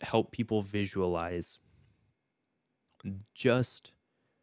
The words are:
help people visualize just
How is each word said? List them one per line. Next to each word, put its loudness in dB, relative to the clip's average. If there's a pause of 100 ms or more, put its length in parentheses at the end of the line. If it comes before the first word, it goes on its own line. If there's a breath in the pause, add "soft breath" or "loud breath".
help 2
people 0
visualize -2 (1800)
just 0 (500)